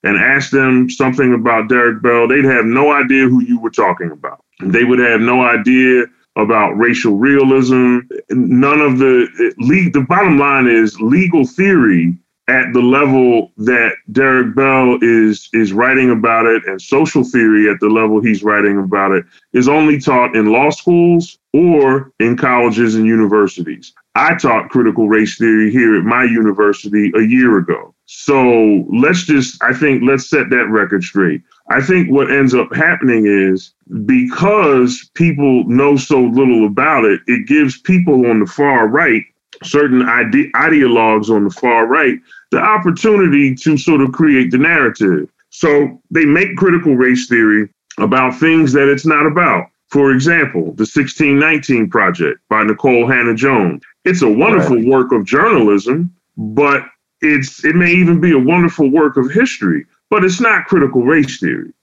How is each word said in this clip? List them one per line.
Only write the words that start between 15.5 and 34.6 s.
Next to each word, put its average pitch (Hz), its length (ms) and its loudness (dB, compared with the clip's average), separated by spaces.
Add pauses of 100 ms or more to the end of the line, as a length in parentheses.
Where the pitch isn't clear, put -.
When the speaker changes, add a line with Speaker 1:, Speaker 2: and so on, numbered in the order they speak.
Speaker 1:
is 110 200 0
writing 127 380 0
about 113 360 0
it 113 200 0
and 95 140 -8
social 147 440 0
theory 107 460 2
at 95 100 -6
the 104 80 0
level 110 320 0
he's 104 220 -2
writing 104 360 0
about 98 340 -2
it 87 120 -2 (280)
is 123 160 0
only 151 320 2
taught 123 340 -2
in 107 180 0
law 135 180 2
schools 170 680 0 (140)
or 139 680 2
in 117 160 0
colleges 120 600 0
and 110 100 0
universities. 101 840 -2 (240)
I 156 180 0
taught 120 360 -2
critical 113 380 0
race 107 300 0
theory 110 320 2
here 117 260 2
at 87 80 -2
my 120 200 0
university 104 920 -2
a 113 60 2
year 120 360 2
ago. - 360 -6 (120)
So 117 840 2
let's 151 300 0
just, 135 400 -2
I 127 100 -2
think, 131 320 -2
let's 131 240 0
set 120 220 -2
that 120 180 -2
record 98 360 -2
straight. 87 380 -2 (280)
I 127 100 0
think 180 300 0
what 131 220 0
ends 135 200 2
up 123 220 -2
happening 135 520 0
is 95 460 0 (320)
because 127 1120 0